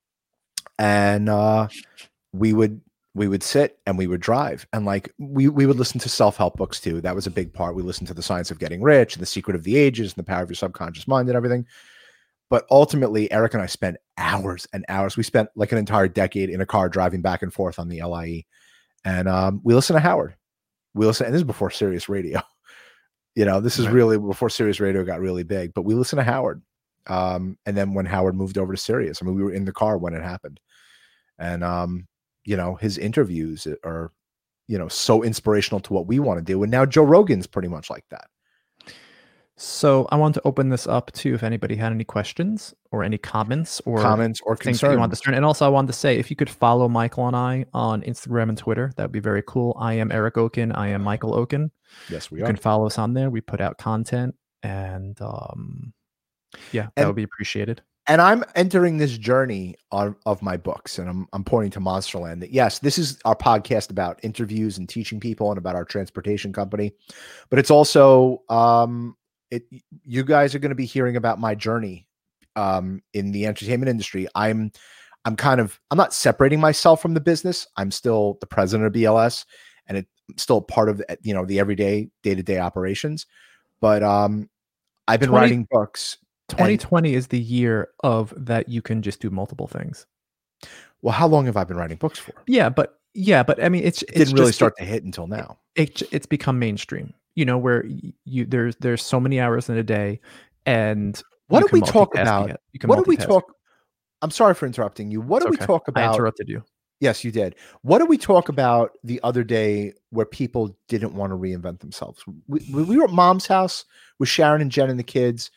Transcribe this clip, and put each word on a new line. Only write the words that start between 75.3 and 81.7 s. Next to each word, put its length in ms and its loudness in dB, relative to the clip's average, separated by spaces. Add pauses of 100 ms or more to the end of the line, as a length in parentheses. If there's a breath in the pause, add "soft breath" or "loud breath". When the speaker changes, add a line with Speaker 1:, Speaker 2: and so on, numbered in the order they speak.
Speaker 1:
kind 240 2
of, 200 -2 (100)
I'm 80 0
not 160 4
separating 460 4
myself 420 6
from 140 0
the 40 0
business. 460 -2 (120)
I'm 120 -2
still 520 0
the 60 -14
president 380 2
of 80 0
B 120 2
L 120 6
S, 260 2 (440 soft breath)
and 100 -6
it, 100 -8 (220)
I'm 80 -20
still 240 2
part 280 2
of, 120 -2 (220)
you 100 -2
know, 120 -2
the 140 0
everyday, 500 0 (120)